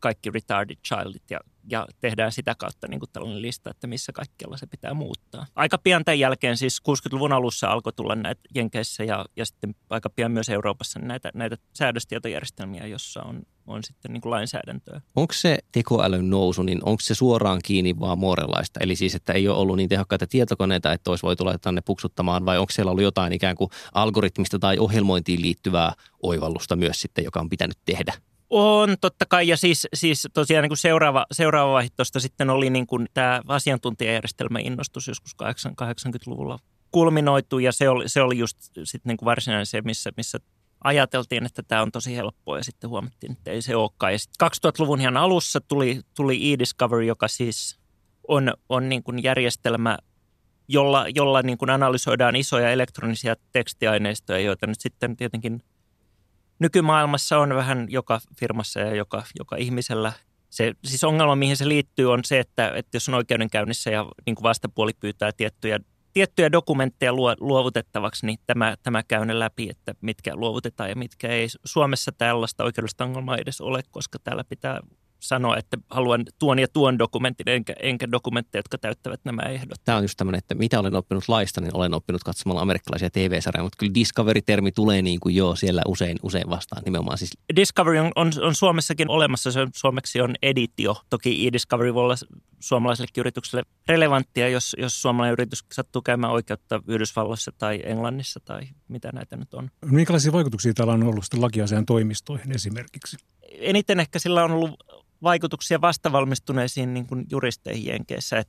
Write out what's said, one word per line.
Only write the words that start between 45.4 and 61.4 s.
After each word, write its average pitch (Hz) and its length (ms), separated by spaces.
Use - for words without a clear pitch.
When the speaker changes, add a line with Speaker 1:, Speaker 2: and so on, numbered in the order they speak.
Speaker 1:
tuli, 135 400
tuli 139 380
e-Discovery, 120 520
joka 113 220
siis - 520
on, 135 260
on 127 200
niin 131 140
kuin 123 200
järjestelmä, 117 720
jolla, 139 380
jolla 139 260
niin 123 160
kuin 131 120
analysoidaan 127 640
isoja 123 360
elektronisia 117 640
tekstiaineistoja, 104 880
joita 101 280
nyt 107 120
sitten - 380
tietenkin – 117 440
nykymaailmassa 156 800
on 143 160
vähän 131 340
joka 117 300
firmassa 113 400
ja 104 160
joka, 104 280
joka - 160
ihmisellä. 120 580
Se, 113 240
siis 131 180
ongelma, 156 320
mihin 139 220